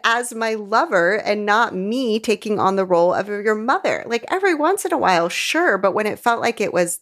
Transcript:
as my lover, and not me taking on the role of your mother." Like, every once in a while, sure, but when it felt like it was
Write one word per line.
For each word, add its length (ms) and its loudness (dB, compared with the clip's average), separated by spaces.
as 300 0
my 200 -2
lover, 600 0
and 300 -2
not 280 2
me 460 -2
taking 400 -2
on 160 2
the 80 0
role 280 4
of 160 0
your 260 -2
mother." 520 -2
Like, 220 -4
every 260 0
once 300 0
in 80 -2
a 60 0
while, 300 4
sure, 500 0
but 140 2
when 140 -2
it 120 -4
felt 220 0
like 200 -2
it 120 -2
was 300 0